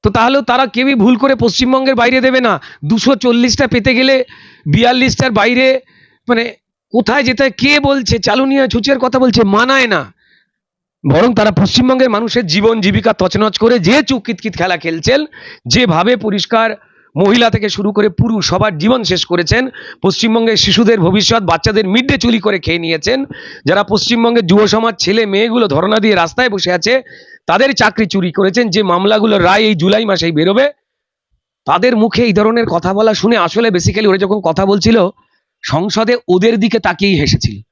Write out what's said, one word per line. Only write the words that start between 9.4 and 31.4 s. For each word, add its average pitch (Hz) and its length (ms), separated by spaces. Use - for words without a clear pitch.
মানায় 247 420
না। 147 280
বরং 214 220
তারা 214 160
পশ্চিমবঙ্গের 254 600
মানুষের 220 360
জীবন 208 340
জীবিকা 208 320
তছনছ 202 460
করে 233 200
যে 233 240
চুকিতকিত 226 540
খেলা 180 200
খেলছেন, 170 500
যেভাবে 190 500
পরিষ্কার 220 600
মহিলা 226 340
থেকে 208 180
শুরু 196 240
করে 208 160
পুরুষ 220 400
সবার 190 300
জীবন 226 260
শেষ 180 200
করেছেন, 208 460
পশ্চিমবঙ্গের 226 540
শিশুদের 208 440
ভবিষ্যৎ, 202 420
বাচ্চাদের 190 460
মিড 240 180
ডে 269 120
চুরি 233 220
করে 196 180
খেয়ে 165 200
নিয়েছেন, 170 460
যারা 190 180
পশ্চিমবঙ্গের 233 640
যুব 202 200
সমাজ, 220 320
ছেলে 214 280
মেয়েগুলো 220 420
ধর্ণা 175 280
দিয়ে 214 180
রাস্তায় 185 340
বসে 185 240
আছে, 220 300
তাদের 233 280
চাকরি 220 320
চুরি 175 260
করেছেন, 196 380
যে 202 120
মামলাগুলো 202 560
রায় 185 240
এই 214 120
জুলাই 190 300
মাসেই 170 280
বেরোবে, 202 400